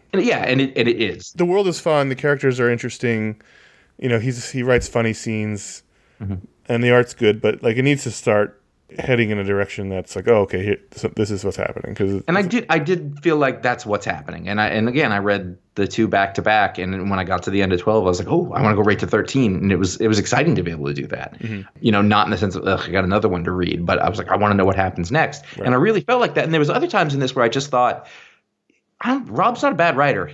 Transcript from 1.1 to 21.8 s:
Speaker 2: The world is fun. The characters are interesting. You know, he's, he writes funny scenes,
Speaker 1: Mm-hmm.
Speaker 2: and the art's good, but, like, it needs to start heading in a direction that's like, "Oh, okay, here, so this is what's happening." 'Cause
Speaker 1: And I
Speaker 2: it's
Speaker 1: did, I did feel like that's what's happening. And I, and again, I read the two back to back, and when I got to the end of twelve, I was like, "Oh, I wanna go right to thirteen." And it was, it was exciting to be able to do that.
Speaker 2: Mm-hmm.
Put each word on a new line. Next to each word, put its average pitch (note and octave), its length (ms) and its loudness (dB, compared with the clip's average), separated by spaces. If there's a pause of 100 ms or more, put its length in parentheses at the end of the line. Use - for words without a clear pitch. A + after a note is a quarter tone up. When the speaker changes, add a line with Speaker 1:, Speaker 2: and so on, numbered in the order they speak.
Speaker 2:
The F3 140 0
world F#3+ 200 2
is F3 140 -2
fun. C#3+ 300 0
The C3 40 -4
characters C3+ 460 0
are A#2+ 100 4
interesting. A2+ 720 -2 (580)
You B2+ 120 -4
know, A#2 80 2
he's, A#2+ 320 -4
he C3 120 -4
writes A#2+ 260 2
funny A2+ 260 0
scenes, G#2+ 680 -6 (380)
Speaker 1:
Mm-hmm. F#2+ 160 -6 (300)
Speaker 2:
and A#2+ 180 0
the A#2+ 80 4
art's B2 200 4
good, A2 300 2
but, - 200 0
like, A2+ 140 2
it B2+ 60 0
needs C#3 220 2
to A#2+ 60 -4
start G#2 520 0 (380)
heading A#2 300 2
in G#2 80 -2
a G2 60 -4
direction G2 460 -2
that's F#2 260 -6
like, F#2+ 120 -2
"Oh, A#2 140 6
okay, F#2 200 -2
here, G2+ 140 0 (160)
so - 160 -6
this G#2 220 -2
is G2 140 -6
what's F#2+ 140 -2
happening." - 360 -6
'Cause G2 340 -2
Speaker 1:
And F3+ 100 0
I - 20 2
Speaker 2:
it's F#3 80 -2
Speaker 1:
did, A#3+ 220 -2
I E3 80 4
did D3+ 440 -4
feel D#3+ 140 2
like C3+ 240 0
that's B2 240 -2
what's G#2 220 -2
happening. E2 420 -8
And G#2 120 -2
I, G#2+ 80 2
and A2 200 0
again, B2+ 240 0
I G2+ 60 0
read G2 400 -2 (160)
the G2+ 140 0
two A2 200 0
back G2 260 0
to - 80 -2
back, G#2+ 360 2
and F#2+ 320 -4
when G2 80 0
I F#2 60 -2
got F#2 180 -2
to - 80 -6
the G2 100 2
end F#2 140 2
of F2 60 0
twelve, G#2+ 240 2
I F#2 40 4
was F2+ 120 2
like, F2+ 100 -6
"Oh, E3+ 220 0
I - 100 0
wanna G#2+ 140 4
go G#2 60 2
right G2+ 180 4
to - 60 -2
thirteen." G#2+ 500 0
And F#2+ 160 0
it F2+ 40 2
was, F2+ 200 0
it A2 120 0
was A2 120 4
exciting C#3+ 340 2
to F2+ 80 0
be E2+ 80 -4
able D2+ 160 -6
to C#2+ 80 -2
do C2+ 140 -6
that. - 320 -10
Speaker 2:
Mm-hmm. G#2+ 220 -8 (180)